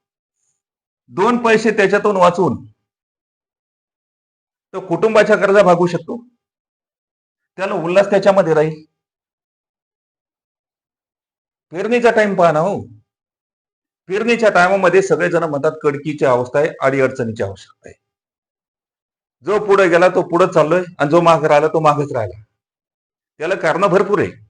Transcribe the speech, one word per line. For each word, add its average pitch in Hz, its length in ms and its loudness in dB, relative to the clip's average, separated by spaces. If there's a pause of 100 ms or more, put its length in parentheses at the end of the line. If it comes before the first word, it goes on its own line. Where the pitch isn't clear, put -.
(1120)
दोन 208 280 0
पैसे 226 320 2
त्याच्यातून 202 460 0
वाचवून 175 480 0 (2000)
तो 185 60 -8
कुटुंबाच्या 214 560 2
गरजा 196 260 4
भागवू 175 240 4
शकतो, 175 300 -8 (1400)
त्याला 202 160 -6
उल्हास 185 360 0
त्याच्यामध्ये 196 440 2
राहील. 156 200 0 (3000)
पेरणीचा 226 380 0
टाइम 214 240 0
पहा 175 180 2
ना 151 80 0
हो, 170 200 -4 (1300)
पेरणीच्या 226 420 0
टायमामध्ये 180 520 2
सगळेजण 165 420 -2
म्हणतात 151 380 -4
कडकीची 147 420 -4
अवस्था 127 340 0
आहे, 156 100 0 (140)
अडीअडचणीची 131 600 -4
आवश्यकता - 460 -14
आहे. - 100 -20 (1500)
जो 202 200 -2
पुढे 196 220 2
गेला 175 200 4
तो 180 200 -2
पुढे 175 260 2
चाललोय, 165 300 0 (140)
आणि 147 120 -2
जो 170 100 4
मागे 165 280 2
राहिला 147 200 2
तो 160 120 -2
मागेच 143 320 0
राहिला. 110 300 -8 (1000)
त्याला 170 140 -4
कारण 185 320 -2
भरपूर 196 320 0
आहे. 104 120 -4 (200)